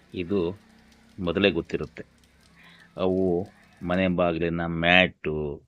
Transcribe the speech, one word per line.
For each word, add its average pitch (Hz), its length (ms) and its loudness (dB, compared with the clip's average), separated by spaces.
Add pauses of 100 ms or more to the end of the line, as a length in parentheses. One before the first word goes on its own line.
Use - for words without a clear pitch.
(140)
ಇದು 90 460 -4 (600)
ಮೊದಲೇ 92 300 2
ಗೊತ್ತಿರುತ್ತೆ. 80 540 -6 (920)
ಅವು 92 520 0 (340)
ಮನೆ 90 260 0
ಬಾಗಿಲಿನ 85 580 0
ಮ್ಯಾಟು 82 1000 2